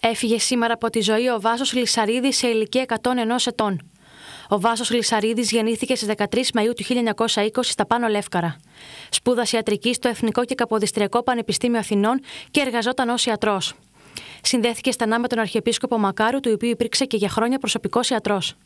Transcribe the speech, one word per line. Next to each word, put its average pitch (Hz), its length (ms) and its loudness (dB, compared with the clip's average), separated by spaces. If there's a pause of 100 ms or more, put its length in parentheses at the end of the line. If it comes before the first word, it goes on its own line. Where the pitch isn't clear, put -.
Έφυγε 226 340 2
σήμερα 233 360 2
από 226 160 -2
τη 226 100 0
ζωή 214 280 2
ο 233 120 0
Βάσος 233 320 0
Λυσαρίδης 240 640 2
σε 254 100 0
ηλικία 226 360 0
εκατόν 247 360 0
ενός 233 280 0
ετών. 214 440 -2 (580)
Ο 208 120 2
Βάσος 226 300 0
Λυσαρίδης 226 600 0
γεννήθηκε 220 440 0
στις 208 120 -4
δεκατρείς 208 480 0
Μαΐου 233 220 2
του 202 60 -8
χίλια 247 160 0
εννιακόσια 226 460 0
είκοσι 226 260 0
στα - 160 -2
Πάνω 233 220 0
Λεύκαρα. 180 480 0 (540)
Σπούδασε 240 460 0
ιατρική 220 380 0
στο - 140 0
Εθνικό 233 360 0
και 247 100 -4
Καποδιστριακό 220 680 0
Πανεπιστήμιο 233 560 0
Αθηνών 214 420 2 (300)
και 294 100 0
εργαζόταν 247 480 0
ως 240 180 0
ιατρός. 208 480 0 (680)
Συνδέθηκε 240 480 0
στενά 233 280 0
με 240 100 -2
τον 233 100 -2
Αρχιεπίσκοπο 226 600 -2
Μακάρου, 214 420 0
του 247 140 0
οποίου 233 160 -2
υπήρξε 233 340 -2
και 262 120 -4
για 196 120 0
χρόνια 240 300 0
προσωπικός 240 520 -2
ιατρός. 208 440 -2 (120)